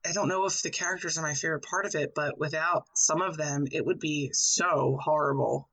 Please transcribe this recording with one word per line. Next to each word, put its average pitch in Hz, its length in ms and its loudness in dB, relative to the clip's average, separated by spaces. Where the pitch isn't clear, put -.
I 170 60 -4
don't 185 160 0
know 190 180 2
if 185 160 -2
the 170 80 -4
characters 175 460 -4
are 160 60 -4
my 147 120 -2
favorite 156 300 -2
part 190 220 -2
of - 80 -4
it, 147 200 -2
but 147 240 -4
without 160 460 0
some 160 280 4
of 185 140 -2
them, 143 340 0
it 151 160 -2
would 170 140 0
be 147 320 -2
so 139 680 2
horrible. 139 720 2